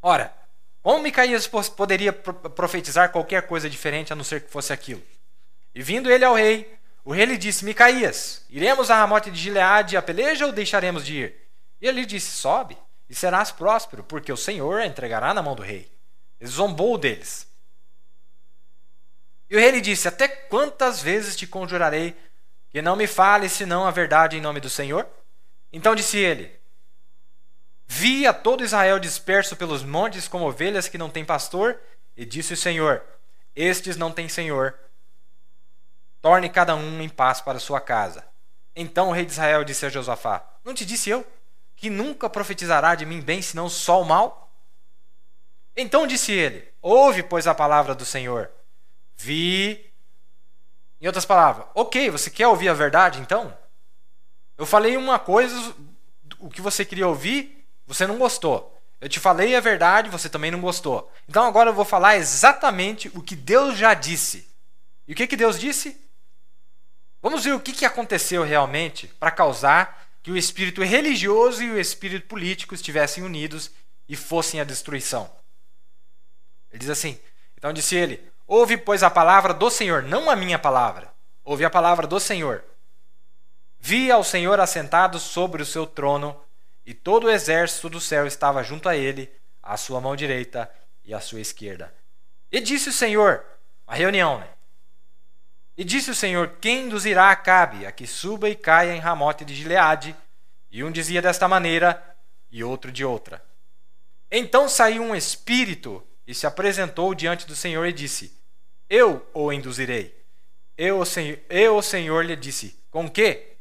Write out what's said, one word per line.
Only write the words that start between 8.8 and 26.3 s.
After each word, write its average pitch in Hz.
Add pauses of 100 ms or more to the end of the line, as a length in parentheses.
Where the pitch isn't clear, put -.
a 226
Ramote 208
de 170
Gileade 196
a 175
peleja 269
ou 277
deixaremos 180
de 147
ir?" 127 (440)
E 220
ele 254
disse: 202
"Sobe, 175 (320)
e 123
serás 185
próspero, 190
porque 151
o 123
Senhor 185
a 226
entregará 120
na 202
mão 143
do 104
rei." 95 (500)
Ele 120
zombou 190
deles. - (2000)
E 196
o 214
rei 240
lhe 254
disse: 190
"Até 262
quantas 277
vezes 202
te 185
conjurarei 170 (540)
que 147
não 175
me 214
fales 190
senão 185
a 185
verdade 160
em 160
nome 151
do 131
Senhor?" 147 (680)
Então 190
disse 208
ele: 156 (1400)